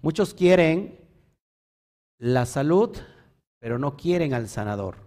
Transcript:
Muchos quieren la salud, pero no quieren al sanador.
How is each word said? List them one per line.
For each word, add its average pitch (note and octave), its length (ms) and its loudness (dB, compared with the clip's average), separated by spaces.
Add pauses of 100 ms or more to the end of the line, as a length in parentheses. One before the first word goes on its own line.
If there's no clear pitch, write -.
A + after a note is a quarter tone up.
Muchos D#3+ 320 -2
quieren F3+ 640 2 (1200)
la B2 260 0
salud, D#3+ 500 0 (720)
pero A#2+ 120 -4
no C#3+ 180 -6
quieren E3 360 -2
al A#2 140 -4
sanador. G#2 480 -6 (120)